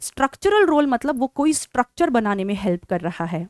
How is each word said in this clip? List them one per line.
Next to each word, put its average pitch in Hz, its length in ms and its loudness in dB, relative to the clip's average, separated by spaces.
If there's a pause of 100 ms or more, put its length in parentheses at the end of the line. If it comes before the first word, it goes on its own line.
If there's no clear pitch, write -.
स्ट्रक्चरल 392 680 0
रोल 294 200 4
मतलब 269 320 -2
वो 254 80 -2
कोई 294 260 0
स्ट्रक्चर - 580 -2
बनाने 208 340 0
में 202 100 -4
हेल्प 190 300 -2
कर 180 160 -4
रहा 170 240 -6
है, 170 260 -6